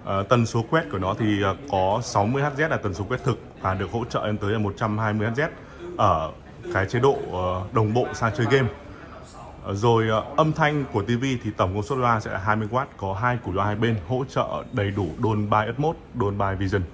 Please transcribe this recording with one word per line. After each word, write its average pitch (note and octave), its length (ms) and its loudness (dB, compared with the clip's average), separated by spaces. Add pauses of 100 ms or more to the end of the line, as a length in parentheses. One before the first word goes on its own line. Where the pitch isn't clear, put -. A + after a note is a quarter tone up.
ờ, G2 180 0
tần A#2 240 4
số A2+ 240 0
quét D#3+ 120 4 (100)
của G2 60 -2
nó F#2 200 0
thì, G#2+ 240 2
ờ, F#2+ 140 2 (140)
có G2 340 2
sáu G#2 220 2
mươi C#3 160 0
H D3 40 0 (100)
Z D#3 120 0
là C3+ 80 0
tần G2 180 -4
số G2+ 100 -4
quét A#2+ 200 -4
thực B2+ 140 0 (220)
và F#2+ 140 0
được F#2+ 180 -4
hỗ A2+ 120 -2
trợ - 220 -2
lên G#2 120 -2
tới G2+ 140 -2
là A2+ 60 0
một G2+ 180 -2
trăm G#2+ 220 -2
hai A2 140 0
mươi G#2+ 160 0
H A2+ 60 -2
Z D3 140 0 (480)
ở D#2+ 360 2 (420)
cái F#2+ 120 2
chế A#2 140 0
độ, C3+ 180 4 (140)
ờ, F#2 300 0 (100)
đồng A2 220 2
bộ B2 200 4
sang A#2 220 0
chơi A#2+ 140 0
game. C3+ 180 4 (960)
Ờ, G2 100 -4
rồi, A2+ 340 4
ờ, G#2+ 160 2 (120)
âm D#3 160 4
thanh D3+ 400 2
của G#2 100 2
T F#2 40 -2
V A#2+ 160 0
thì B2 340 -2
tổng F#2+ 180 2
công G#2 80 -2
suất B2+ 160 -2
loa A#2 220 2
sẽ A2 100 -8
là G#2 80 -4
hai G#2+ 180 2
mươi G#2+ 140 -2
oát, C3 260 0
có F#2+ 180 -4
hai B2 220 0
củ G#2 160 -6
loa G2 140 2
hai G#2 100 0
bên, A2 200 2 (120)
hỗ B2+ 200 0
trợ - 440 -2
đầy G2+ 180 0
đủ G2 200 -2 (120)
Dolby G#2+ 340 2 (100)
Atmos, C#3+ 300 0 (240)
Dolby G2+ 380 2
Vision. G2 240 2 (120)